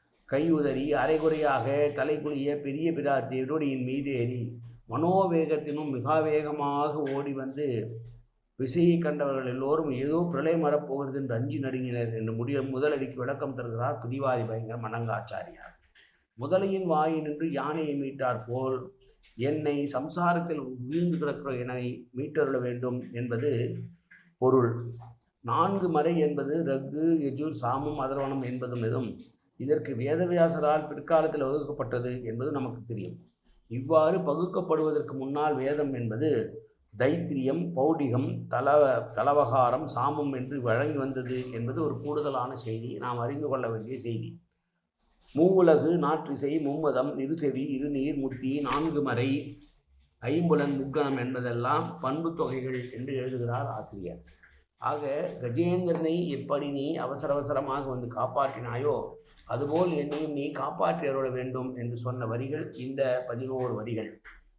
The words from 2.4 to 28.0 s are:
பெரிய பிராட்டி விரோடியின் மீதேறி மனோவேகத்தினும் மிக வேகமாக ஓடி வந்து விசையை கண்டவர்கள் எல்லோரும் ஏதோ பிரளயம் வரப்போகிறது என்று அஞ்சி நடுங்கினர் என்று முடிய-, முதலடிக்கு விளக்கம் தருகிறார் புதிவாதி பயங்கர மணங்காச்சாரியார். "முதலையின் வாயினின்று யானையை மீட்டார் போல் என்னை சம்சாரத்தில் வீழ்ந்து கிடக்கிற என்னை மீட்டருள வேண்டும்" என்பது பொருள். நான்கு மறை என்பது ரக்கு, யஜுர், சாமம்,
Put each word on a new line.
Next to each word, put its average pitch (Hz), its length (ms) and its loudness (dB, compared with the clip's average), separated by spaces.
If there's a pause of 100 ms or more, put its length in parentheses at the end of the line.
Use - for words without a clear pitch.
பெரிய 147 320 0
பிராட்டி 131 480 0
விரோடியின் 135 440 0
மீதேறி 127 680 -2 (360)
மனோவேகத்தினும் 151 1000 2
மிக 135 320 2
வேகமாக 151 800 0
ஓடி 139 300 -2
வந்து 135 360 -4 (960)
விசையை 170 360 6
கண்டவர்கள் 143 480 0
எல்லோரும் 143 440 0
ஏதோ 147 400 2
பிரளயம் 160 300 2
வரப்போகிறது 143 600 0
என்று 123 140 -2
அஞ்சி 139 240 -2
நடுங்கினர் 127 560 -2
என்று 110 180 -2
முடிய-, 131 300 -2
முதலடிக்கு 135 520 0
விளக்கம் 135 400 -4
தருகிறார் 123 440 -4
புதிவாதி 123 480 0
பயங்கர 110 320 -6
மணங்காச்சாரியார். 110 960 -6 (640)
"முதலையின் 190 480 0
வாயினின்று 156 640 2
யானையை 147 440 -2
மீட்டார் 131 520 -2
போல் 131 320 -2 (580)
என்னை 143 560 0
சம்சாரத்தில் 170 760 0 (220)
வீழ்ந்து 170 300 2
கிடக்கிற 139 380 -2
என்னை 123 600 -6
மீட்டருள 135 440 0
வேண்டும்" 123 520 -4
என்பது 117 680 0 (580)
பொருள். 123 520 4 (500)
நான்கு 180 480 2
மறை 160 300 4
என்பது 143 460 2
ரக்கு, 143 560 2
யஜுர், 139 300 -2
சாமம், 139 500 -2